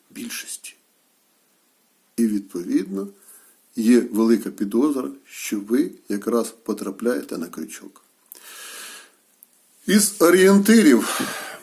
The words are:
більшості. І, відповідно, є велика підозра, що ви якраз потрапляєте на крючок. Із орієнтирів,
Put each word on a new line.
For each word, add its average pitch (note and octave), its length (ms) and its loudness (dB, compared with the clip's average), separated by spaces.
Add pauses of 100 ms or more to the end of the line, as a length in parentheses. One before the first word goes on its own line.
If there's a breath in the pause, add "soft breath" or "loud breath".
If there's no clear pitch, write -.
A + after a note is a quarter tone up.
більшості. - 640 -14 (1400)
І, A#2 100 2
відповідно, B2+ 800 -6 (680 soft breath)
є A#2 240 4
велика A2+ 500 0
підозра, B2+ 600 -2 (160)
що - 340 -10
ви B2+ 320 -2 (180)
якраз A2 420 -4 (120)
потрапляєте G#2+ 720 -6
на - 100 -10
крючок. - 540 -16 (1900 loud breath)
Із G3+ 340 2
орієнтирів, F#3+ 1000 6 (420 loud breath)